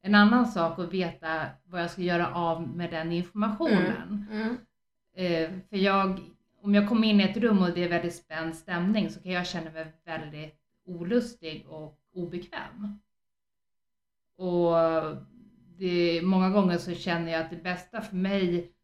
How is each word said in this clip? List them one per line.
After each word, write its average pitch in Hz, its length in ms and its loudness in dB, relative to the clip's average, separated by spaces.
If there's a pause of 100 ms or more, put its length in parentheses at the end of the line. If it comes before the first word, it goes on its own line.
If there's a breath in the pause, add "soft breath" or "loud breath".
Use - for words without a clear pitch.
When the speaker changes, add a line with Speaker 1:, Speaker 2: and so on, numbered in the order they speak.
Speaker 1:
En 202 140 4
annan 226 320 8
sak 165 320 -2
att 170 140 -6
veta 165 520 -4 (180)
vad 175 180 -8
jag 170 100 -4
ska 190 100 -10
göra 175 340 0
av 165 320 -2
med 170 240 -6
den 165 200 -4
informationen. 208 1200 0
Speaker 2:
Mm. 214 100 -6
Mm. 233 160 -4 (560)
Speaker 1:
Eh, 175 460 -2 (100)
för 202 80 -6
jag, 190 420 2 (420)
om 202 140 2
jag 208 140 4
kommer 220 180 4
in 202 140 6
i - 20 4
ett 190 140 0
rum 208 260 4
och 175 100 4
det 175 100 0
är 175 60 0
väldigt 170 260 -2
spänd 160 400 -8
stämning 190 540 -2
så - 120 -14
kan 185 100 -8
jag 175 160 -2
känna 160 240 -8
mig 160 220 -12 (120)
väldigt 156 500 -10 (300)
olustig 175 840 -4
och 156 300 -16 (140)
obekväm. 185 880 -10 (1400)
Och 175 400 2 (1000)
det, 175 440 0
många 185 280 4
gånger 185 280 4
så 170 160 -6
känner 170 380 -4
jag 160 100 0
att 160 80 -6
det 170 140 -12
bästa 180 380 -6
för 190 140 -10
mig 185 560 0 (120)